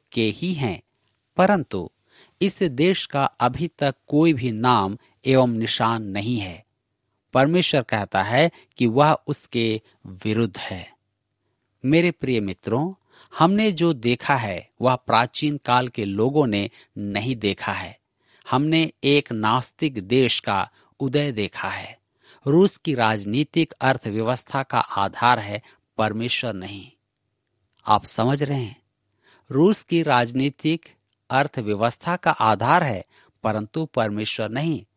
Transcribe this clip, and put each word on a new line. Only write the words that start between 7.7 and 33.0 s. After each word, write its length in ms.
कहता 420
है 280
कि 100
वह 300
उसके 540
विरुद्ध 500
है। 360
मेरे 260
प्रिय 280
मित्रों, 540
हमने 340
जो 220
देखा 420
है 340
वह 140
प्राचीन 720
काल 220
के 180
लोगों 420
ने 220
नहीं 380
देखा 360
है। 280
हमने 400
एक 280
नास्तिक 720
देश 360
का 320
उदय 320
देखा 380
है। 300
रूस 300
की 160
राजनीतिक 800
अर्थव्यवस्था 920
का 160
आधार 600
है 220
परमेश्वर 560
नहीं। 380
आप 180
समझ 380
रहे 200
हैं? 180
रूस 320
की 200
राजनीतिक 800
अर्थव्यवस्था 840
का 160
आधार 520
है, 220